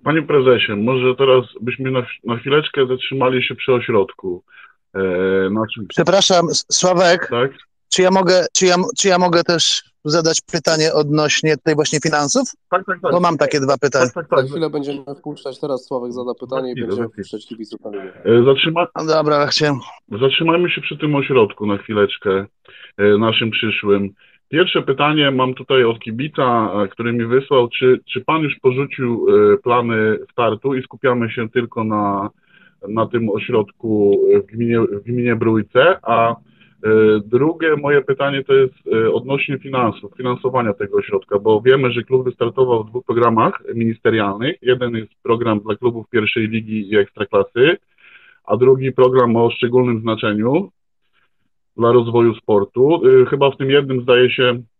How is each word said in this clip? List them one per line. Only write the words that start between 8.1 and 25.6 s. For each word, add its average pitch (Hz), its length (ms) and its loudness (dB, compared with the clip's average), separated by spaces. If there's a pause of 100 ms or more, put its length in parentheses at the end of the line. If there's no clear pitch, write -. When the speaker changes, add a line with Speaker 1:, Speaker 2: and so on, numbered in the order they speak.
Speaker 2:
mogę, 185 360 2 (100)
czy 185 100 2
ja, 180 100 4 (220)
czy 202 100 0
ja 180 100 2
mogę 175 260 2
też - 380 -2 (220)
zadać 160 360 0 (120)
pytanie 160 420 0
odnośnie 151 600 0
tutaj 156 180 -2
właśnie 147 260 -2
finansów? 151 480 -2 (220)
Speaker 1:
Tak, 185 160 -2
tak, 180 160 -8
tak. 160 100 -2
Speaker 2:
Bo 175 80 2
mam 170 180 0
takie 143 220 0
dwa 135 180 0
pytania. 131 260 0
Speaker 1:
Tak, 123 100 -4
tak, 170 140 -10
tak. 139 180 2
Speaker 3:
Za 135 60 -10
chwilę 156 180 -4
będziemy 143 320 -8 (180)
wpuszczać, 147 400 -12
teraz 135 260 -6
Sławek 123 260 -8
zada 123 280 -8
pytanie 131 320 -6
i - 20 -8
Speaker 1:
Za - 0 -
chwilę, 120 120 -8
Speaker 3:
będziemy 117 200 -4
Speaker 1:
za 110 60 -14
chwilę. 101 120 -12
Speaker 3:
wpuszczać 107 220 -14
kibiców 110 380 -14
na 107 60 -12
ligę. 95 340 -14
Speaker 1:
E, 120 200 6
zatrzyma- 165 420 2 (100)
Speaker 2:
No 156 80 -6
dobra, 151 420 2
chciałem. 139 340 -2 (400)
Speaker 1:
Zatrzymajmy 165 500 0
się - 100 -6
przy - 180 -10
tym 151 160 -2
ośrodku 127 520 0
na 101 120 -2
chwileczkę, 101 680 -2 (520)
e, 104 200 4
naszym 113 320 0
przyszłym. 101 640 -2 (340)
Pierwsze 165 340 0
pytanie 147 480 0
mam 131 240 -2
tutaj 131 300 2